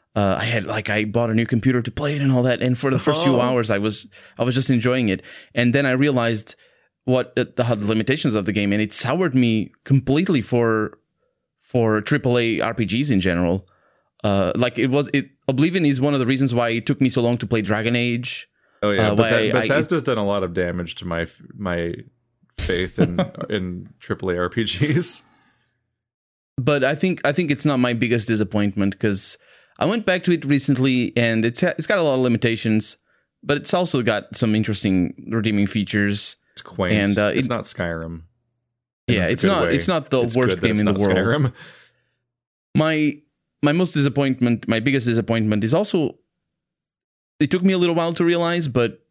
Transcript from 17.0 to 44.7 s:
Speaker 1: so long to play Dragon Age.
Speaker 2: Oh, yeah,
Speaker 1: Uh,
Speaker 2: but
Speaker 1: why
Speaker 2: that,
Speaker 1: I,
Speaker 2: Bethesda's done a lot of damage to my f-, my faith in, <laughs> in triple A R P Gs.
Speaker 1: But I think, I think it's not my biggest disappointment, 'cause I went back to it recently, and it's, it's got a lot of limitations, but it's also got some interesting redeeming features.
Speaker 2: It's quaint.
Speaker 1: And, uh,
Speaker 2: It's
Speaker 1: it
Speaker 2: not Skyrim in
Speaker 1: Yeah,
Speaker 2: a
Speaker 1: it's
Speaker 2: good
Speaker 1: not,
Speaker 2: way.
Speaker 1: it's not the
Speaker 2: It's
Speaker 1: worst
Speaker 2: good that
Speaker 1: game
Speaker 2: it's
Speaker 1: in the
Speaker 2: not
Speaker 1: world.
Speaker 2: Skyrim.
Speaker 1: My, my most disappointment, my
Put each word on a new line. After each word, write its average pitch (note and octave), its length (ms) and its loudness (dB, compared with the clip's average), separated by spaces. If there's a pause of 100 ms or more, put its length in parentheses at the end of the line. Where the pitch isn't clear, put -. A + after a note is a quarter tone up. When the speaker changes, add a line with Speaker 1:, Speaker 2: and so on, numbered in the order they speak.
Speaker 1:
so B2 120 0
long A#2 160 2
to A2+ 100 -8
play A2+ 140 0
Dragon A2 340 0
Age. A#2+ 540 -4 (340)
Speaker 2:
Oh, G#2 80 2
yeah, F#2+ 200 2
Speaker 1:
Uh, G#2 40 0
Speaker 2:
but A2+ 160 4
Speaker 1:
why A2 200 2
Speaker 2:
that, - 40 2
Speaker 1:
I, A2+ 60 2
Speaker 2:
Bethesda's D3 420 0
done B2 140 0
a G#2 80 -2
lot G2+ 180 0
of F2 100 -4
damage F2 420 -4
to - 100 -12
my E2+ 160 -4
f-, - 200 -10 (140)
my F2 380 -4 (640)
faith F2+ 420 -2
in, F2 200 0 (160)
<laughs> - 140 -10
in F#2 400 -6 (100)
triple - 320 -6
A F2 60 -2
R F2 120 -2
P A2+ 160 -2
Gs. D3 560 -2 (1400)
Speaker 1:
But C3+ 260 0
I C#3 120 0
think, F3+ 280 -2
I C#3 80 0
think D#3 200 -2
it's C#3 140 -2
not C#3+ 120 0
my B2 160 2
biggest A2+ 340 0
disappointment, G#2 720 0
'cause G2+ 380 -2 (440)
I - 40 2
went G#3+ 200 -2
back F3+ 200 0
to F3+ 80 4
it D3 100 -2
recently, C3+ 720 2
and A2+ 300 2
it's, A#2+ 180 -2
it's E3 240 -2
got G#3 120 0
a E3 40 0
lot C#3+ 120 2
of C3 40 2
limitations, A2+ 800 0 (440)
but D3 140 -2
it's - 180 -4
also E3+ 280 0
got G#2 340 -4
some A2 180 0
interesting G2+ 600 0 (180)
redeeming G#2 360 2
features. G2+ 680 -2 (160)
Speaker 2:
It's - 100 -12
quaint. F#2+ 340 -2
Speaker 1:
And, G2+ 220 2
uh, G#2 160 2
Speaker 2:
It's C3 140 0
Speaker 1:
it - 20 -4
Speaker 2:
not A2+ 140 -4
Skyrim E2 600 -8 (840)
in B2 80 2
Speaker 1:
Yeah, F2+ 120 2
Speaker 2:
a - 20 2
Speaker 1:
it's - 140 0
Speaker 2:
good F3+ 40 4
Speaker 1:
not, E3 220 2
Speaker 2:
way. B2+ 60 2
Speaker 1:
it's E2+ 120 -2
not E3 220 -2
the C3 140 2
Speaker 2:
It's A#2 120 -2
Speaker 1:
worst B2+ 200 4
Speaker 2:
good - 40 0
that A#2 80 0
Speaker 1:
game A2 60 0
Speaker 2:
it's G#2 80 0
Speaker 1:
in G#2 60 2
the G#2 40 4
Speaker 2:
not F#2+ 80 0
Speaker 1:
world. F#2+ 180 2
Speaker 2:
Skyrim. B2 360 0 (1200)
Speaker 1:
My, D#3 420 0 (460)
my D3 80 4
most F3 220 0
disappointment, C3 720 0
my A2+ 140 0